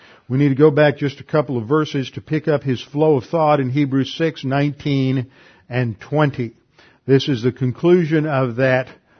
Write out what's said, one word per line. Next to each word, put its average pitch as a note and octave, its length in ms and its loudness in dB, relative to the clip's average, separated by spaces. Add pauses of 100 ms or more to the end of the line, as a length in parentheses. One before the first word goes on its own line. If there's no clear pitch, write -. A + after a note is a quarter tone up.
(280)
we B2 80 -2
need C#3+ 140 2
to C3+ 40 0
go D3+ 160 6
back D3 280 2
just C#3+ 200 -4
a - 60 -20
couple D3 320 -2
of A2 100 -4
verses C#3+ 440 -2
to - 100 -14
pick D3+ 260 -6
up D3 160 0
his C3 200 -4
flow D3+ 340 2
of B2+ 80 -2
thought D3+ 360 2
in B2+ 100 -2
Hebrews C3+ 440 -2
six, D#3+ 300 -4
nineteen C3+ 840 -2 (380)
and B2 300 -4
twenty. C3+ 540 -2 (540)
This C3+ 220 4
is A#2+ 140 -2
the B2 80 2
conclusion D#3 760 0
of C3 300 -2
that C3 320 0 (320)